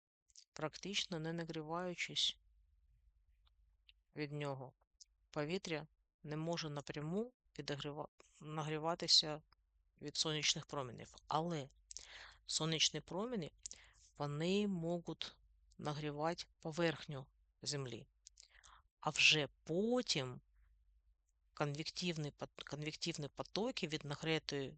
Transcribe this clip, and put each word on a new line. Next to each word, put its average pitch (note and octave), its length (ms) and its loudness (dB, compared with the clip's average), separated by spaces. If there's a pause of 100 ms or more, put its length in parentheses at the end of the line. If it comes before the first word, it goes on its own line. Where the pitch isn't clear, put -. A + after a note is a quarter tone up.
(520)
практично E3+ 680 -2
не D#3+ 140 -2
нагріваючись E3 1040 -2 (1800)
від D3 160 -2
нього. C#3+ 400 -4 (580)
Повітря D#3 560 -2 (360)
не D3+ 140 -4
може E3 340 0
напряму D#3 640 -4 (200)
підогріва-, D3 560 -6 (320)
нагріватися D#3 1000 2 (600)
від D3 140 -6
сонячних D3+ 500 2
променів. - 480 -6 (140)
Але D#3 400 2 (800)
сонячні D#3 540 4
промені, F#3+ 520 -4 (680)
вони E3 480 2
можуть E3+ 680 -2 (420)
нагрівати D3+ 680 0 (160)
поверхню D#3 640 0 (360)
землі. C3 440 -4 (960)
А D3+ 100 0
вже D3 380 8 (160)
потім E3+ 760 2 (1120)
конвективні D3+ 760 0
пот-, - 340 -10
конвективні D#3 640 -4
потоки G3 600 -2
від D3+ 160 -4
нагрітої D3 720 0